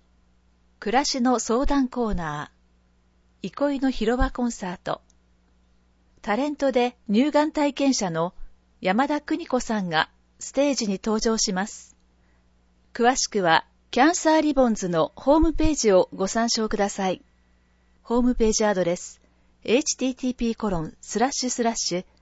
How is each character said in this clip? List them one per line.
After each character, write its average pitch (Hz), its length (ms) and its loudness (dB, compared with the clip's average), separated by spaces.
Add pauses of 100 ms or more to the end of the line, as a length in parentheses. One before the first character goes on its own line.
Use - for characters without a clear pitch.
(800)
暮 202 160 -6
ら 285 100 2
し 269 160 -2
の 247 180 2
相 240 260 0
談 277 220 2
コ 247 220 -4
ー 208 40 -2
ナ 151 380 -6 (880)
ー、 202 60 -8
憩 285 300 -2
い - 20 -10
の 269 100 0
広 240 300 -2
場 262 100 0
コ 247 160 -4
ン 233 60 -4
サ 208 160 -10
ー 180 160 -8
ト。 - 180 -6 (1200)
タ 202 140 -2
レ 277 140 0
ン 294 60 -4
ト 277 160 0
で 247 240 0 (140)
乳 247 220 4
が 294 140 4
ん 311 60 -2
体 285 220 0
験 277 220 0
者 185 160 -2
の 165 240 -2 (460)
山 214 260 0
田 294 140 -2
邦 320 260 -4
子 247 120 0
さ 220 220 -4
ん 180 80 -6
が 160 200 0 (300)
ス - 120 -16
テ 285 200 2
ー 262 40 -2
ジ 226 120 -4
に 190 160 -2
登 220 160 0
場 226 200 0
し 214 140 -2
ま 185 120 -2
す。 - 300 -16 (1000)
詳 240 220 4
し - 120 -4
く 208 140 -2
は、 165 240 4 (260)
キ 233 100 2
ャ 302 100 6
ン 359 40 0
サ 311 180 2
ー 320 80 4
リ 302 120 0
ボ 254 160 2
ン 214 60 0
ズ 185 140 -4
の 165 260 0
ホ - 220 4
ー - 20 4
ム 320 140 4
ペ 311 180 4
ー 294 40 -2
ジ 220 160 2
を 185 220 6
ご 190 140 -2
参 226 220 -2
照 220 200 -2
く 214 80 -4
だ 202 120 0
さ 190 200 -4
い。 - 140 -6 (800)
ホ 233 160 0
ー - 20 4
ム 247 140 2
ペ 220 140 2
ー - 40 4
ジ 214 120 0
ア 208 80 2
ド 185 100 0
レ 170 120 0
ス、 - 240 -14 (440)
エ 220 140 2
イ 302 60 0
チ - 140 -6
テ 254 120 -2
ィ 254 40 -4
ー - 20 -20
テ - 120 -6
ィ - 40 -2
ー 247 40 -6
ピ 233 160 -2
ー 220 40 -6
コ 214 140 -4
ロ 175 120 -2
ン 156 200 -8
ス - 180 -8
ラ 247 80 2
ッ 277 40 -6
シ - 160 -6
ュ - 20 -4
ス 240 140 -4
ラ 233 80 0
ッ 233 40 -4
シ - 220 -4
ュ 185 80 -8 (160)